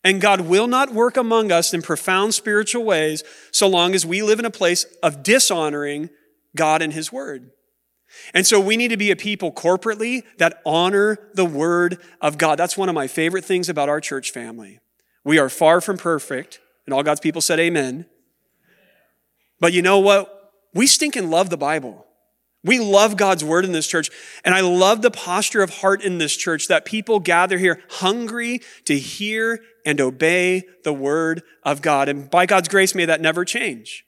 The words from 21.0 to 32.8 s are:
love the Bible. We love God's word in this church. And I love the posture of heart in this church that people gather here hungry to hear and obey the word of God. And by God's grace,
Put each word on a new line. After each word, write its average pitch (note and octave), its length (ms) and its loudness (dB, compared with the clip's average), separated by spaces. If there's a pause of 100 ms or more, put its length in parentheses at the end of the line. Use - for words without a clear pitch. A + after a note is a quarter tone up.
love E3+ 220 2
the E3+ 60 -4
Bible. C#3+ 480 -6 (600)
We A#3+ 160 2
love G#3 360 4
God's F#3 280 2
word E3 200 0
in F#3 60 -4
this D#3+ 160 -2
church. D#3+ 240 -4 (340)
And F#3 80 2
I F#3+ 100 4
love F#3 380 4
the A#3 120 2
posture G3+ 500 -2
of F3+ 80 0
heart G3 320 -2
in F#3 160 -4
this D3+ 180 -2
church D#3+ 300 -4
that E3 180 2
people G#3+ 360 -2
gather F3+ 360 2
here F3+ 320 0
hungry A#3 720 -4 (220)
to C#3+ 140 0
hear A3 600 -4 (260)
and D3 140 -2
obey F3 640 0 (180)
the D3+ 100 -4
word D#3+ 500 -2 (200)
of C#3+ 180 -2
God. C#3+ 280 0
And C#3+ 200 -6
by F3+ 180 4
God's F#3 220 2
grace, F#3+ 280 2